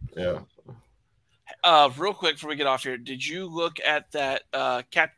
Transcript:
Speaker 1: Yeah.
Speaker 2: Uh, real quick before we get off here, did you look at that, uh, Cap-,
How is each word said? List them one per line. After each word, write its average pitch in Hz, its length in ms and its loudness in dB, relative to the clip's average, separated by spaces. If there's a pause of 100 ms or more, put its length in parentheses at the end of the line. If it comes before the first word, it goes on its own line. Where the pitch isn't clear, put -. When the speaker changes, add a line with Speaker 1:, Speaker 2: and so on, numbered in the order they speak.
(160)
Speaker 1:
Yeah. 87 240 -2 (1200)
Speaker 2:
Uh, 151 340 8
real 190 160 -2
quick 165 220 -2
before 151 140 -10
we 151 60 -4
get 143 120 0
off 131 160 0
here, 127 140 -6
did 127 280 -10
you 175 200 -6
look 165 400 -6
at 147 260 0
that, 135 320 -2 (100)
uh, 131 380 -2
Cap-, 160 260 0